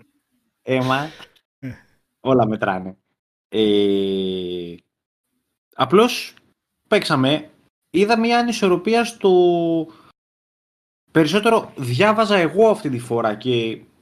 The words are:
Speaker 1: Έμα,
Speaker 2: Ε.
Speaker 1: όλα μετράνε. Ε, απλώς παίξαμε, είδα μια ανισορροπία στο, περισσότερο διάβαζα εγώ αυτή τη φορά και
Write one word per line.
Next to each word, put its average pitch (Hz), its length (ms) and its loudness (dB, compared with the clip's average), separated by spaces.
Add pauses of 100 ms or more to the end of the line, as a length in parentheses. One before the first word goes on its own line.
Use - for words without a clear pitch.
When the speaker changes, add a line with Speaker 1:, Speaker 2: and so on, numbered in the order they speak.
(640)
Speaker 1:
Έμα, 131 460 -2 (500)
Speaker 2:
Ε. 131 140 -14 (480)
Speaker 1:
όλα 127 260 2
μετράνε. 95 500 -4 (560)
Ε, 95 1200 -2 (1000)
απλώς 190 600 0 (540)
παίξαμε, 151 600 0 (400)
είδα 208 280 2
μια 233 200 0
ανισορροπία 220 640 0
στο, 208 260 -2 (1800)
περισσότερο 208 680 2
διάβαζα 202 600 0
εγώ 180 320 4
αυτή 196 220 0
τη 123 80 -4
φορά 117 380 -2
και 113 460 -4 (200)